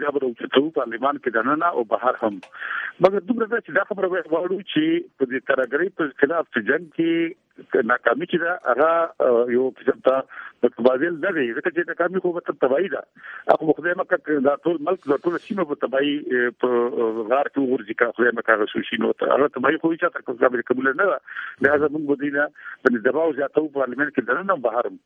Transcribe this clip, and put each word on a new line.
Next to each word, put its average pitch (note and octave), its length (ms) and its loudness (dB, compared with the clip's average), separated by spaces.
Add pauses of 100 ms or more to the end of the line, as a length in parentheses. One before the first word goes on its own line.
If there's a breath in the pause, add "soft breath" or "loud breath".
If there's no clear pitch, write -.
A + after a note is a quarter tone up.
دا C#3+ 120 -4
به C#3 80 0
راوچتوو C3 540 0
پارلمان B2+ 420 -2
کې B2+ 160 -4
دننه C#3+ 380 0
او A#2+ 180 0
بهر A#2+ 300 -2
هم. G#2 180 -2 (640 loud breath)
مګر G3 240 4
دومره A3+ 240 0
ده A#3 80 -2
چې - 160 -14
دا G3 160 0
خبره F#3+ 160 -2
غواړو F3 500 -2 (140)
چې D#3 120 2 (340)
په C3+ 120 0
دې C3 80 -4 (140)
ترهګرۍ C3+ 360 0 (120)
په - 20 0 (220)
خلاف D#3 300 -2
چې B2 60 2 (120)
جنګ E3+ 120 -2 (120)
کې E3 420 0 (220)
ناکامي B2 680 0
چې F3 160 -2
ده، E3+ 100 -2 (180)
هغه، C#3+ 200 4 (640)
یو B2+ 100 4 (140)
قسم C3 260 -2
ته C3 100 6 (500 loud breath)
متبادل C3 600 2
نه G3 120 0
دی، C#3+ 80 2 (120)
ځکه D#3+ 160 -2
چې E3 180 -2
ناکامي F3 340 -2
خو F3+ 120 0
به B2+ 260 -6
تباهي D3 320 2
ده. A#2 80 -6 (480 loud breath)
هغه E3 160 4
خو D3+ 120 4
خدای E3+ 220 -2
مکړه F3+ 240 0
چې D3 240 0
دا C#3+ 60 4 (100)
ټول E3 240 0
ملک، F#3 120 0 (120)
دا C3+ 120 2
ټوله E3 220 -2
سیمه F#3+ 240 -4
به C#3+ 140 -4
تباهي، C#3 300 0 (500)
په B2+ 40 2 (640)
غار C#3 220 2
کې C#3 80 -2
وغورځي، B2 400 -2
که A#2 160 0
خدای A#2 220 4
مکړه A2+ 180 2
هغه G#2 160 0
څه A2+ 160 -4
شي، A#2+ 160 -4
نو A2+ 80 2 (220)
هغه C#3 220 4
تباهي C3+ 280 0
خو E3 100 2
هیچا E3+ 220 -2
ته B2+ 260 -8
قبل، B2 280 2
قبوله C3 300 2
نه G3+ 120 4
ده. C3+ 60 -2 (480 loud breath)
لهذا D3 280 4
موږ D#3 160 -4
به C#3 120 2
دوی C#3+ 140 -2
نه D3 80 2 (400 loud breath)
باندې A#2+ 140 4 (100)
دباو D3 320 0
زیاتوو، D3 380 -2
پارلمان C3 360 -2
کې C3 160 2
دننه F#3 260 0
هم A#2+ 120 -6
بهر A2+ 220 -2
هم - 160 -14